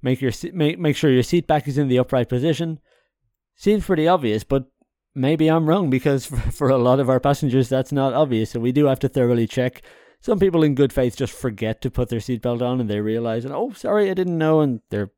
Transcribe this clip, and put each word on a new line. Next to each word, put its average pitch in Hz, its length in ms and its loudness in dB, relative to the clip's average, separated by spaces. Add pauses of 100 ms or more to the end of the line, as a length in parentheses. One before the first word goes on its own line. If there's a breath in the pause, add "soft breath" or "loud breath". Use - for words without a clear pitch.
Make 127 180 0
your 127 120 -2
se-, - 200 -10
make, 165 260 0
make 151 180 0
sure 156 140 2
your 127 120 4
seat 170 240 0
back 151 220 0
is 135 100 -2
in 143 100 0
the 123 100 2
upright 123 300 0
position. 156 520 -2 (720)
Seems 202 300 0
pretty 160 240 2
obvious, 120 340 2
but 135 220 -2 (500)
maybe 151 340 2
I'm 160 200 2
wrong, 165 220 2
because 131 360 0
<laughs> - 0 -
for, 131 120 -6
for - 320 -2
a 131 80 4
lot 127 220 4
of 127 100 0
our 131 100 2
passengers, 135 480 0
that's 131 240 -2
not 135 220 0
obvious. 123 380 0
So 117 80 -6
we 123 120 0
do 143 140 4
have 131 140 2
to 135 100 -2
thoroughly 120 360 2
check. 127 360 -4 (380 soft breath)
Some 214 180 -2
people 170 240 2
in 147 120 2
good 135 180 2
faith 127 260 -2
just 127 160 -4
forget 110 480 -6
to 127 80 -4
put 123 180 -4
their 117 100 -4
seatbelt 120 440 -4
on, 123 180 -2
and 113 80 -2
they 104 120 -2
realize, 113 440 -4
"Oh, 160 280 -6
sorry, 208 380 0
I 185 40 -4
didn't 180 240 -2
know," 156 220 4
and 131 280 0
they're 104 300 -4